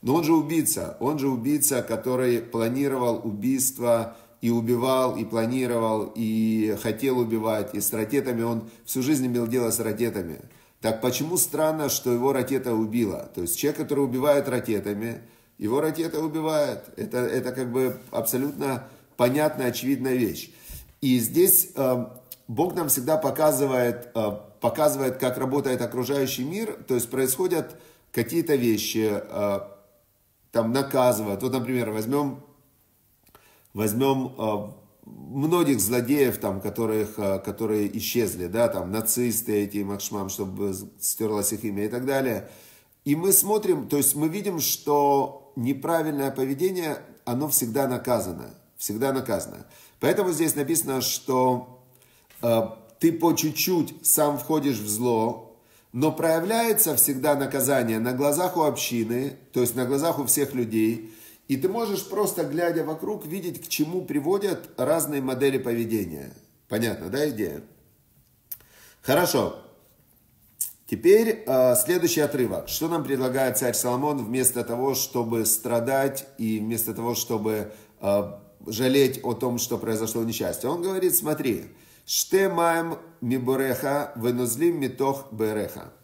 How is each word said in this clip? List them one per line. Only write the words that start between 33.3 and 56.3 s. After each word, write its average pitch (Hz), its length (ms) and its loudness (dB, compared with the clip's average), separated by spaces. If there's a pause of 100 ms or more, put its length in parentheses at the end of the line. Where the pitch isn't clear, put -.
возьмём, 127 640 2
э, 104 340 -2 (340)
многих 139 760 0
злодеев, 120 580 2
там, 98 220 -2
которых, 107 580 -2
э, 98 220 0
которые 104 580 -2
исчезли, 92 500 -2
да, 113 200 2
там, 92 240 -2
нацисты 110 720 0
эти, 101 200 -4
махшмам, 101 460 -6
чтобы 95 440 -4
с-, 98 120 -8 (140)
стёрлось 107 540 -2
их 104 100 -8
имя 101 220 -2
и - 20 -2
так 123 180 -4
далее. 131 440 -2 (560)
И 143 100 4
мы 180 160 2
смотрим, 185 560 2
то 147 100 0
есть 139 180 2
мы 151 120 0
видим, 190 320 -2
что 143 960 0
неправильное 139 760 -2
поведение, 147 680 -2 (260)
оно 127 240 -2
всегда 135 400 0
наказано, 98 680 -2 (220)
всегда 120 360 -2
наказано. - 520 -4 (360)
Поэтому 180 300 2
здесь 151 240 0
написано, 139 440 0
что, 127 840 0 (580)
э, 117 220 4 (360)
ты 165 140 4
по 165 200 4
чуть-чуть 156 720 -2
сам 147 320 2
входишь 139 420 0
в 104 100 -6
зло, 113 680 -2 (360)
но 147 180 2
проявляется 165 840 2